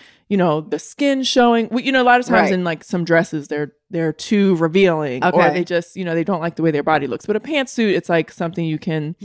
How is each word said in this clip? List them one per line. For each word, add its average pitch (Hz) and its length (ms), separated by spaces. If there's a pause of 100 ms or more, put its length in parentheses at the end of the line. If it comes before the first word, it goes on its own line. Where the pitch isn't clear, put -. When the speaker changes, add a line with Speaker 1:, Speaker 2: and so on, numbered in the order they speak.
(280)
Speaker 1:
you 202 80
know, 165 240
the 208 180
skin 277 460
showing, 233 460
we, 247 120
you 269 100
know, 262 80
a 247 40
lot 247 160
of 247 60
times 233 240
Speaker 2:
Right. - 20
Speaker 1:
in, 185 120
like, 165 200
some 175 200
dresses, 160 440
they're, 147 240 (180)
they're 165 220
too 196 440
revealing, 160 680
or 175 100
Speaker 2:
Okay. 170 180
Speaker 1:
they 175 120
just, 175 320
you 190 80
know, 165 100
they 170 100
don't 180 160
like 170 160
the 160 60
way 165 80
their 143 140
body 151 220
looks. - 200
But 208 100
a 208 40
pantsuit, 247 540
it's, 170 140
like, 165 220
something 170 340
you 156 140
can 160 460